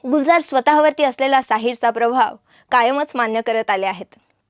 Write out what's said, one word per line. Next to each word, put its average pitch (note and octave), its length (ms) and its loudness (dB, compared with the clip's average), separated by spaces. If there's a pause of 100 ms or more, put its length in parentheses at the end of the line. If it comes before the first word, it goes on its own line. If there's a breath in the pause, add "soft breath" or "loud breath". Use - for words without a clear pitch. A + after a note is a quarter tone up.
(100)
गुलजार D4+ 300 2
स्वतःवरती D4+ 600 2
असलेला C4+ 400 0
साहिरचा A#3 480 -2
प्रभाव A#3 460 0 (360 soft breath)
कायमच C4 420 0
मान्य A3+ 320 -2
करत A3 240 -2
आले F#3+ 160 -2
आहेत. F#3+ 280 -10 (360)